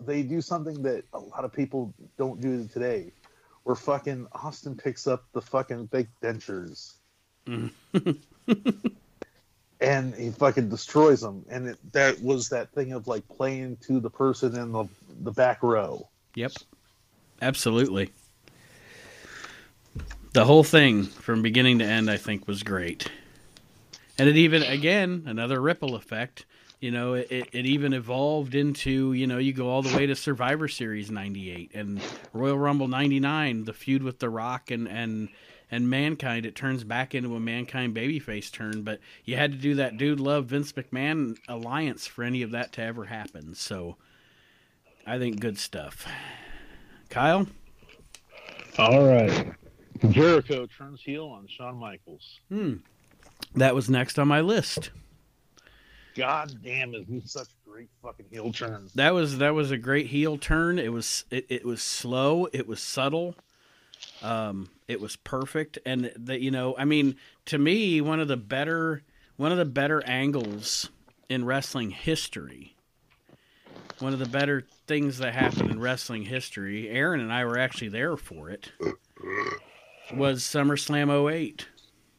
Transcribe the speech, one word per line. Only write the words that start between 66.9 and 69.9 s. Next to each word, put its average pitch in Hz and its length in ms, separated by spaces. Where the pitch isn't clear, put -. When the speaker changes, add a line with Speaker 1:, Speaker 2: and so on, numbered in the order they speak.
Speaker 2:
to 160 120
me, 170 440
one 156 180
of 151 80
the 135 80
better, 147 680
one 151 160
of 180 60
the 175 60
better 143 400